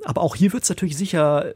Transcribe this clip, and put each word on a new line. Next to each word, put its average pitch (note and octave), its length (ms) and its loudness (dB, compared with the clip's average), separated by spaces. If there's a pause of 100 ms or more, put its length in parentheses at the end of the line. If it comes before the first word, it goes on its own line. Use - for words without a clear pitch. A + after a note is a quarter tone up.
Aber - 160 -2
auch - 160 0
hier F#3+ 160 4
wird's - 160 -4
natürlich E3+ 280 -2
sicher D3+ 600 0